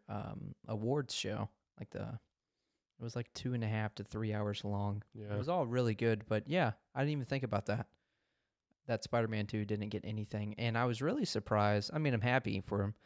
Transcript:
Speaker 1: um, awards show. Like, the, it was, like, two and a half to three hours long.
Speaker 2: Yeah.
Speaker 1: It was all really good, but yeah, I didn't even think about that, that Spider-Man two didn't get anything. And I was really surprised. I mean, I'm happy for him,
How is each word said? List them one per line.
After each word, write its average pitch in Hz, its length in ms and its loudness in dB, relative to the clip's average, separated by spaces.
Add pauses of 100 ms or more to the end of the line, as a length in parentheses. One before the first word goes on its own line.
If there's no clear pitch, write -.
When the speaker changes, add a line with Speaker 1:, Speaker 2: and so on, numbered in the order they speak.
Speaker 1:
um, 107 460 -6 (140)
awards 120 460 0
show. 104 360 -2 (280)
Like, - 120 -12
the, 110 280 -6 (800)
it - 40 -10
was, 117 140 -8
like, 120 180 -6
two 127 200 -2
and 117 100 0
a 107 40 2
half 107 280 0
to 104 80 -6
three 107 280 -2
hours 104 320 -2
long. 101 380 0 (120)
Speaker 2:
Yeah. 104 200 -6
Speaker 1:
It 101 40 0
was 127 100 0
all 170 180 2
really 120 280 2
good, 110 320 2
but 107 220 0
yeah, 143 240 4 (220)
I 127 60 -2
didn't 147 120 2
even 139 120 -2
think 131 200 -2
about 104 220 0
that, 110 220 -2 (1000)
that 117 180 0
Spider-Man 110 420 2
two 107 180 0
didn't 104 260 -2
get 107 140 -4
anything. 107 540 -4
And 117 200 0
I 123 80 2
was 120 160 0
really 214 220 0
surprised. 104 680 4
I 156 60 0
mean, 147 160 4
I'm 110 80 2
happy 123 380 2
for 101 220 0
him, 104 120 0 (120)